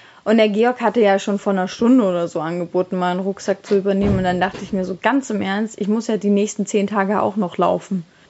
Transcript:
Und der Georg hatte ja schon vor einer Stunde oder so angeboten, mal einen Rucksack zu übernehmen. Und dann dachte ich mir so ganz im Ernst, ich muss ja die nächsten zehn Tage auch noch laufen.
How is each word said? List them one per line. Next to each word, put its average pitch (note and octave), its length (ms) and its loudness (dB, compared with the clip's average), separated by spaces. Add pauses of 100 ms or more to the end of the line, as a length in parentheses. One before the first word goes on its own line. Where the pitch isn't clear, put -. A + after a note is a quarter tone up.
(240)
Und A3+ 140 4
der G#3+ 100 6
Georg A#3 320 2
hatte A3+ 200 0
ja G3 200 4
schon G3+ 180 -2
vor G3+ 140 -2
einer F#3 160 0
Stunde B3 360 4
oder F3 220 0
so E3 140 -6
angeboten, F3 580 -2
mal F3+ 140 0
einen F#3 80 -2
Rucksack F#3+ 440 -4
zu G3+ 120 0
übernehmen. G3 420 2
Und F#3 60 0
dann F3+ 160 0
dachte F#3+ 220 -2
ich F#3+ 100 -12
mir F#3 120 -2
so F3+ 160 -6
ganz C4 300 0
im G#3 120 -2
Ernst, G3+ 380 -4
ich F#3+ 60 -4
muss A3 220 -2
ja A3 80 0
die G3+ 140 -2
nächsten G3+ 360 0
zehn G3+ 220 0
Tage G3+ 340 0
auch F#3+ 140 -2
noch F3+ 200 -2
laufen. F3+ 480 0 (260)